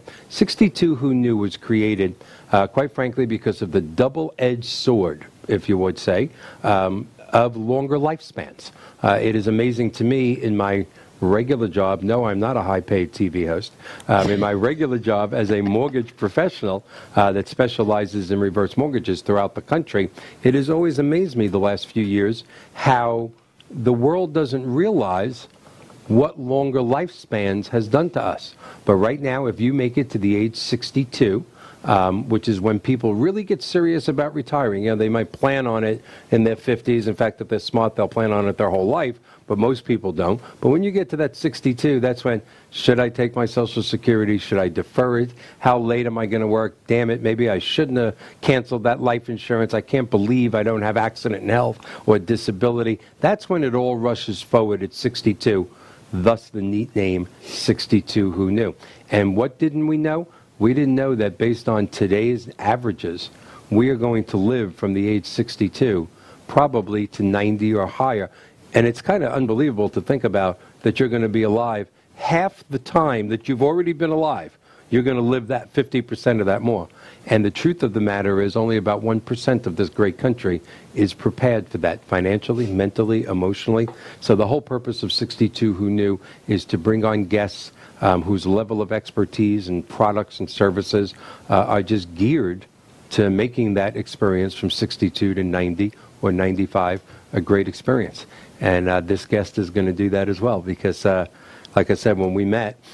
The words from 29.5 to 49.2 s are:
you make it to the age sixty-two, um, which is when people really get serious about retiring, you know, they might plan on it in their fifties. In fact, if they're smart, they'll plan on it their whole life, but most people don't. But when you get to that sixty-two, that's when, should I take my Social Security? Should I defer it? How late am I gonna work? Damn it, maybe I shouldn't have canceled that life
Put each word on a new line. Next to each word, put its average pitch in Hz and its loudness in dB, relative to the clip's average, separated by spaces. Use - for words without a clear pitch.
you 123 2
make 123 0
it 127 0
to - -6
the 101 2
age 110 0
sixty-two, 120 0
um, 98 2
which 110 0
is 101 0
when 104 0
people 117 0
really 190 0
get 190 -4
serious 170 0
about 151 -2
retiring, 123 -2
you 110 2
know, 110 0
they 110 2
might 113 0
plan 135 0
on 110 0
it 110 -2
in 113 4
their 110 2
fifties. 117 0
In 110 -2
fact, 113 -2
if 101 -10
they're 110 -2
smart, 113 0
they'll 101 0
plan 110 0
on 101 2
it 95 -4
their 104 2
whole 92 0
life, 127 -2
but 107 -2
most 120 0
people 107 -2
don't. 87 -2
But 120 2
when 170 2
you 202 -2
get 190 -2
to - -4
that 147 -4
sixty-two, 131 0
that's 123 -2
when, 117 0
should - 2
I 123 2
take 120 -2
my 120 0
Social 113 -2
Security? 107 0
Should 98 -2
I 92 0
defer 120 -2
it? 120 -4
How 123 2
late 120 0
am 117 -4
I 113 -2
gonna 110 -2
work? 110 0
Damn 117 0
it, 117 -4
maybe 113 0
I 101 0
shouldn't 135 -2
have 113 -2
canceled 123 0
that 120 2
life 120 -2